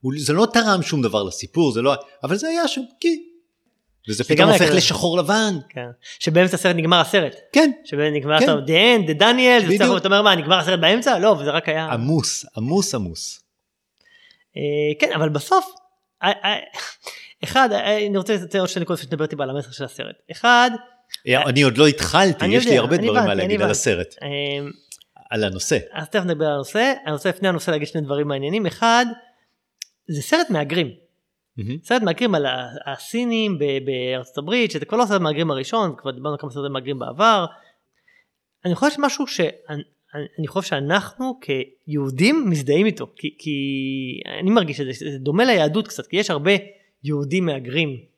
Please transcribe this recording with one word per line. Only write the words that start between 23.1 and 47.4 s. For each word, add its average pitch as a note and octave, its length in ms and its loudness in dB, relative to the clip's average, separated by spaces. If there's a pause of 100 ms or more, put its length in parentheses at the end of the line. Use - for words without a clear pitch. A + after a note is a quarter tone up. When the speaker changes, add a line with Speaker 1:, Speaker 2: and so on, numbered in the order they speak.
Speaker 2:
הבנתי, D#3 100 2
Speaker 1:
מה G2+ 60 2
Speaker 2:
אני G2 80 0
Speaker 1:
להגיד F#2 200 0
על G#2 40 2
Speaker 2:
הבנתי. G#2 140 2
Speaker 1:
הסרט. F2 420 -2
Speaker 2:
אמ, C#3+ 500 -6 (580)
Speaker 1:
על G#2+ 140 -2
הנושא. F#2+ 340 -2 (160)
Speaker 2:
אז D#3 160 -10
תכף F#3+ 160 -2
נדבר D#3 200 -2
על D3 80 0
הנושא. G#3+ 400 0 (120)
אני D#3 80 -6
רוצה D3+ 160 -2
לפני G3 180 -2
הנושא F3 240 -2
להגיד D3 160 -2
שני D#3+ 140 -6
דברים C#3+ 260 -2
מעניינים. D3 380 -4
אחד, A#3 400 2 (1000)
זה D3 140 -6
סרט E4 280 0
מהגרים. D3+ 420 -2 (680)
Speaker 1:
מהמם. A#2 260 -8
Speaker 2:
סרט B3 180 0
מהגרים G#3 340 0
על D3 100 0
ה-, B2+ 240 -6 (160)
הסינים A3 720 -4
ב-, C#3+ 40 0 (220)
בארצות B2+ 520 -6
הברית, F#3+ 340 -2
שזה D3 140 -6
כבר G#3+ 120 -4
לא A#3+ 80 2
סרט G3 160 0
מהגרים D#3 300 0
הראשון, D3 460 -2
כבר C3+ 140 -8
דיברנו C3+ 260 -6
כמה C#3 140 -12
סרטי C#3 180 -8
מהגרים C3+ 300 -8
בעבר. F3 460 0 (1200)
אני F3+ 100 0
חושב D4 200 0
שמשהו C#4+ 320 -2
שאני, E3 220 -2 (640)
אני, D3 100 -8 (160)
אני D#3 80 -4
חושב F#3 220 -6
שאנחנו F#3+ 720 -4
כיהודים D3 1080 -2
מזדהים D3+ 360 2
איתו, G#3+ 300 -4
כי, - 240 -10
כי D3+ 140 -8 (840)
אני F#3 100 0
מרגיש F3+ 280 2
שזה, C3 160 -6
שזה C#3+ 260 -10
דומה D3 260 0
ליהדות F#3 420 2
קצת, - 200 -12
כי E3+ 100 -4
יש G3+ 120 -2
הרבה D#3+ 220 0 (520)
יהודים D3 420 -2